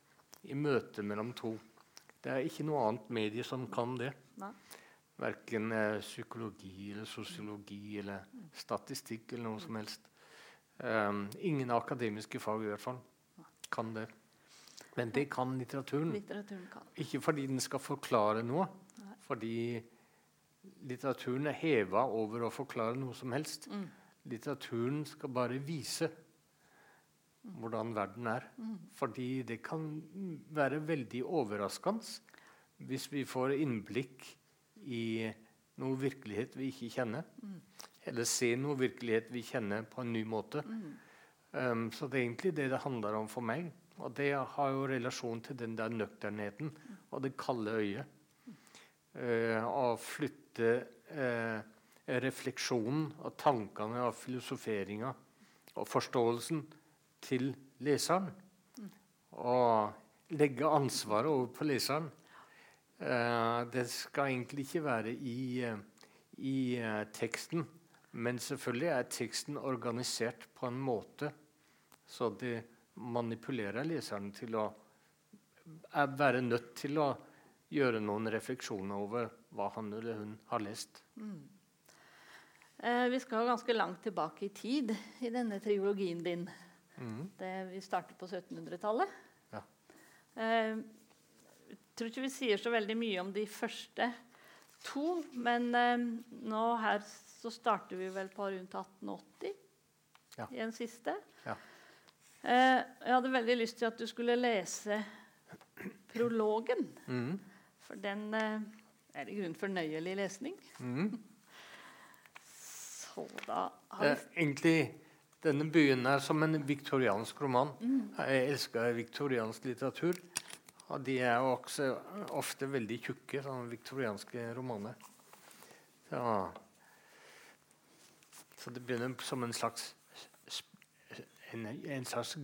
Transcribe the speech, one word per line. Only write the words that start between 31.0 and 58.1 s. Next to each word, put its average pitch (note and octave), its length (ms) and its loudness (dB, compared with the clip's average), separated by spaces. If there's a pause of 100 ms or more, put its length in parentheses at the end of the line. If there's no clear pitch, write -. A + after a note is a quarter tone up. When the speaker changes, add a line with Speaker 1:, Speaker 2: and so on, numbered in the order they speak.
Speaker 1:
overraskende B2+ 800 0 (800)
hvis B2+ 280 -4
vi C#3 120 0
får C3 320 2
innblikk C3 720 -2 (500)
i A2+ 540 -2 (480)
noe C3 200 0
virkelighet C3 580 -2
vi C3 160 -4
ikke A#2+ 240 -8
kjenner. B2 280 0 (180)
Speaker 2:
Mm. F#3+ 180 -10 (460)
Speaker 1:
Eller A#2 220 -2
ser A#2+ 320 2
noe C#3+ 160 0
virkelighet A#2 560 0
vi B2 100 -4
kjenner A2 460 -2
på - 140 -6
en A#2+ 100 -2
ny A2 120 0
måte. A2+ 420 -4
Speaker 2:
Mm. G#3+ 260 -8 (640)
Speaker 1:
Ehm, A#2 380 0
så C#3+ 160 -4
det C3+ 100 0
er B2 80 4
egentlig C3+ 300 0
det C#3 160 0
det C3 100 0
handler G#2+ 360 0
om G#2+ 120 -2
for A#2+ 160 -4
meg. D3+ 240 -2 (320)
Og C3 140 -6
det C#3+ 180 2
har C#3 400 2
jo C3+ 160 0
relasjon B2 540 -2
til C#3 120 -8
den A2+ 220 -4
der A2+ 160 0
nøkternheten G#2 800 -4 (400)
og C3+ 100 -2
det C3 160 -2
kalde A2+ 400 0
øyet. G#2+ 320 0 (1040)
Eh, A2+ 480 2
å A#2 320 4
flytte, - 760 0 (440)
eh, A#2 460 0 (480)
refleksjonen B2+ 960 2 (180)
og - 160 -6
tankene A2+ 640 2
og A#2+ 160 2
filosoferingen A#2 960 -4 (640)
og G#2 80 -2
forståelsen B2 800 2 (580)
til C3 320 0 (320)
leseren. E3 400 4 (500)